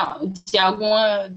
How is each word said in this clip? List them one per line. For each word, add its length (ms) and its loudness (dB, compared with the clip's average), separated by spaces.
de 120 0
alguma, 800 2